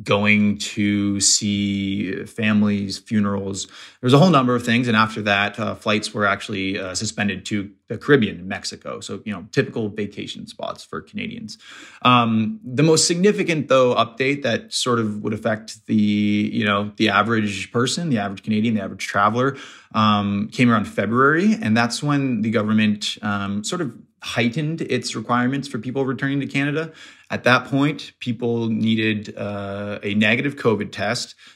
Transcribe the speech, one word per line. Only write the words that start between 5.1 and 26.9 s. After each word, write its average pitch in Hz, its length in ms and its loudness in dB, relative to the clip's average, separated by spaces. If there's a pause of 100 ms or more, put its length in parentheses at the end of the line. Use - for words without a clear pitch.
that, 101 360 0
uh, 107 180 -4
flights 107 380 -2
were 104 120 0
actually, 98 520 -2
uh, 95 160 -8
suspended 101 520 -4
to 101 260 -6 (160)
the 110 100 -8
Caribbean 107 420 2
and 92 100 -12
Mexico. - 500 -10
So, 101 240 -12
you 107 80 -8
know, 98 220 -10
typical 120 340 -2
vacation 101 580 -10
spots - 380 -12
for - 160 -12
Canadians. - 580 -12 (440)
Um, 113 640 4
the 127 180 0
most 160 240 6
significant, 175 600 2
though, 127 260 4
update 131 460 0
that 113 320 -2
sort 120 260 0
of 104 220 -2
would 110 100 -4
affect 110 540 -6
the, 117 100 0
you 104 680 2
know, 104 320 0
the 107 100 2
average 104 640 0
person, 135 380 0
the 123 80 2
average 101 260 -4
Canadian, 107 320 0
the 101 60 0
average 95 260 -10
traveler, 117 480 2 (400)
um, 104 560 2
came 123 180 4
around 110 140 4
February. 139 800 2
And 110 160 2
that's 120 260 0
when 139 380 0
the 110 100 0
government, 107 680 2
um, 101 420 -4
sort 175 160 -4
of 143 180 -6 (260)
heightened 151 580 -2
its - 340 -4
requirements 123 520 0
for 123 120 -8
people 127 260 -4
returning 139 340 -2
to 131 60 -2
Canada. 147 460 -2 (380)